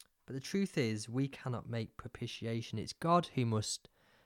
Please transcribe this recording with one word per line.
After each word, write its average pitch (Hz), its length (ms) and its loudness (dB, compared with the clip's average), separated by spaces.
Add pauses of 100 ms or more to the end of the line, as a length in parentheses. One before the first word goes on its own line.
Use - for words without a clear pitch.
(240)
But 123 120 -8
the 135 40 -4
truth 196 380 0
is, 110 300 0
we 135 200 0
cannot 123 400 -4
make 117 280 -4
propitiation. 113 840 -4
It's - 160 -6
God 170 400 4
who 131 100 4
must 110 460 0 (360)